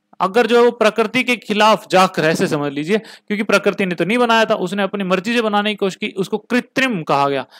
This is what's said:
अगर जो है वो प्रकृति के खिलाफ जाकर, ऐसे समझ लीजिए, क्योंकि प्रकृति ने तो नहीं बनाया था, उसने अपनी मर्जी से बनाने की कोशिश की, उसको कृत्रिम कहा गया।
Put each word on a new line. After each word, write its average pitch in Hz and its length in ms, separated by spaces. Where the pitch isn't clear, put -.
अगर 196 260
जो 240 100
है 240 60
वो 240 80
प्रकृति 226 520
के 247 120
खिलाफ 214 560
जाकर, 185 320
ऐसे 165 240
समझ 143 260
लीजिए, 156 240
क्योंकि - 460
प्रकृति 196 420
ने 175 100
तो 165 100
नहीं 220 120
बनाया 226 280
था, 220 100
उसने 190 280
अपनी 196 200
मर्जी 185 300
से 240 80
बनाने 208 280
की 208 60
कोशिश 196 200
की, 214 120
उसको 190 300
कृत्रिम 240 680
कहा 139 260
गया। 135 160